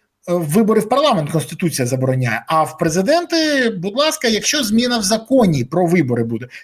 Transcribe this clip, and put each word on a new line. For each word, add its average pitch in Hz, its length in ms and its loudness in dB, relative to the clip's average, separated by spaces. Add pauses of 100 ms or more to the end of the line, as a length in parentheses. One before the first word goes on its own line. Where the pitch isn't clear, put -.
(280)
вибори 180 540 2
в 214 80 -2
парламент 240 420 2
Конституція 156 540 -2
забороняє. 123 640 -2
А 160 160 2
в - 140 -8
президенти, 277 920 0
будь 202 280 -6
ласка, 294 300 0
якщо 233 360 -2
зміна 233 340 0
в 214 60 -4
законі 208 640 2
про 175 200 0
вибори 131 380 2
буде. 113 240 -6 (160)